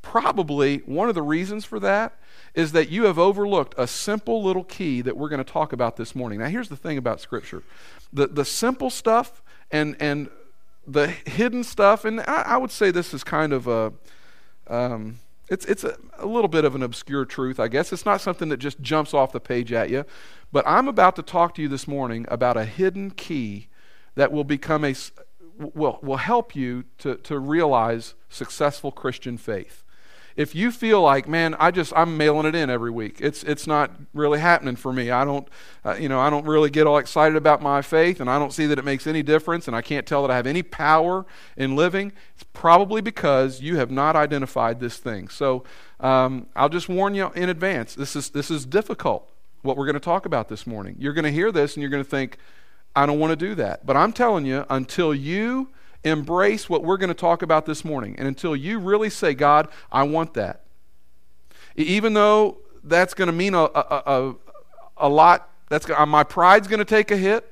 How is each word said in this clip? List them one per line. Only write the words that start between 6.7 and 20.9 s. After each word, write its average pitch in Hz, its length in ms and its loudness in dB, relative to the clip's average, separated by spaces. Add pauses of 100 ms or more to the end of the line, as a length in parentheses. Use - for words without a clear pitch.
thing 151 220 -6
about 120 240 -4
Scripture. - 420 -10 (480)
The, 139 160 2
the 147 160 -2
simple 262 460 -2
stuff - 540 0 (280)
and, 151 280 0
and 147 300 -2 (580)
the 147 200 2
hidden 220 560 -2
stuff, 214 420 4
and 220 160 -4
I, 302 260 -2
I 240 100 2
would 262 140 -2
say 202 180 2
this 175 240 -2
is 135 100 -10
kind 151 300 0
of 127 140 -2
a, 113 260 0 (760)
um, 117 520 -6 (280)
it's, - 180 -6
it's - 180 -4
a, - 120 -6 (220)
a - 80 -12
little 220 220 2
bit 156 180 2
of 131 80 2
an 135 80 -4
obscure 131 440 -4
truth, 131 340 -6
I 113 80 2
guess. 131 260 -2
It's - 120 -10
not 202 140 2
something 175 300 -4
that 139 80 -2
just 139 240 -8
jumps 143 320 -2
off 131 180 4
the - 80 -6
page 120 320 -4
at 113 200 0
you, 143 140 -2 (460)
but 139 160 2
I'm 220 200 4
about 196 300 4